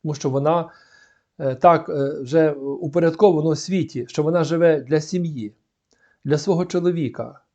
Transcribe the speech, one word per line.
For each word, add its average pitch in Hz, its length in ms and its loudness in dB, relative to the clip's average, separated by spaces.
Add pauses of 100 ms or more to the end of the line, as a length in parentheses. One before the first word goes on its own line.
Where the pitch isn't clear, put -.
тому 151 120 -6
що 143 160 -4
вона, 156 400 0 (680)
е, 135 160 -4
так, 165 340 4
е, 143 340 -4
вже 156 300 4
упорядкована 160 960 0
у 156 80 0
світі, 156 520 -4
що - 140 -4
вона 165 220 0
живе 160 360 2
для 143 200 0
сім'ї, 156 540 -6 (720)
для 147 140 0
свого 175 260 0
чоловіка. 170 760 -4 (140)